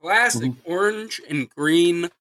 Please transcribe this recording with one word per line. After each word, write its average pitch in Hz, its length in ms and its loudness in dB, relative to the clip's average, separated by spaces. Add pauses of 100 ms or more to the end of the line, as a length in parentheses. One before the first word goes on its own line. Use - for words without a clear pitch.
Classic 170 520 0 (120)
orange 208 640 -2
and 135 200 -6
green 170 600 2 (120)